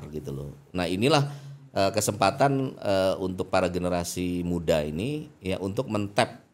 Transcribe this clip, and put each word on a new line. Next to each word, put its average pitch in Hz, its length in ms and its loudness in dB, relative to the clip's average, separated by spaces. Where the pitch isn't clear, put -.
gitu 73 240 -8
loh. 69 200 -8
Nah, 90 160 0
inilah, 135 400 4
eh, 98 220 2
kesempatan, 104 600 2
eh, 95 440 2
untuk 92 300 -4
para 92 200 2
generasi 90 760 -2
muda 85 400 2
ini, 113 460 -4
ya, 95 220 -4
untuk 98 260 -2
men-tap 107 540 -2